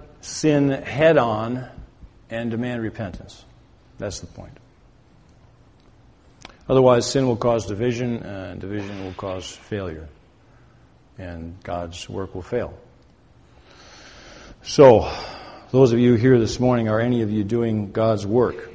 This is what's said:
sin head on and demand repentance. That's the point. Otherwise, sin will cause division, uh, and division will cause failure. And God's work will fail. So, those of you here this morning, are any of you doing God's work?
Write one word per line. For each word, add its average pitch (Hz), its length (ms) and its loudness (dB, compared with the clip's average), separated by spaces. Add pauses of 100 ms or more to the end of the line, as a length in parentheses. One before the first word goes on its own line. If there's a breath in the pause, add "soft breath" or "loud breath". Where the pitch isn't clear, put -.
(200)
sin 143 480 0
head 139 480 2
on 120 500 -2 (640)
and 117 220 -6
demand 120 320 -4
repentance. - 600 -10 (540)
That's - 240 -10
the - 60 -18
point. - 320 -20 (2000 loud breath)
Otherwise, 127 420 4
sin 135 160 0
will 120 100 0
cause 117 300 -2
division, 117 560 -4
uh, 95 300 -12
and 92 80 -14
division 98 440 -10
will 92 100 -10
cause 92 360 -10
failure. 85 580 -10 (1120 soft breath)
And 85 460 -14
God's 87 440 -10
work 98 280 -10
will 92 60 -10
fail. 95 300 -6 (1900 loud breath)
So, 123 500 8 (600 loud breath)
those 127 200 6
of 117 60 2
you 120 160 6
here 123 240 4
this 110 220 -2
morning, 123 280 2
are 107 120 0
any 120 220 0
of 107 100 -4
you 107 100 0
doing 110 480 -2
God's 110 340 0
work? 107 500 0